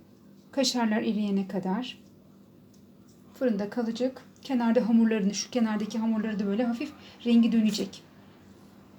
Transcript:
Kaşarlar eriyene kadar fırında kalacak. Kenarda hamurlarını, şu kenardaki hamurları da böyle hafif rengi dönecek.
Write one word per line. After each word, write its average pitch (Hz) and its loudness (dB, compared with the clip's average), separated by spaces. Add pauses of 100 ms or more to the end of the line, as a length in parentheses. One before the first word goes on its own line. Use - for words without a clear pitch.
(520)
Kaşarlar 240 0
eriyene 208 -2
kadar 208 -6 (1400)
fırında 208 -2
kalacak. 240 -4 (200)
Kenarda 226 2
hamurlarını, 220 4
şu - -6
kenardaki 214 -2
hamurları 220 -2
da 202 -2
böyle 208 0
hafif 233 -4 (340)
rengi 233 6
dönecek. 214 0 (960)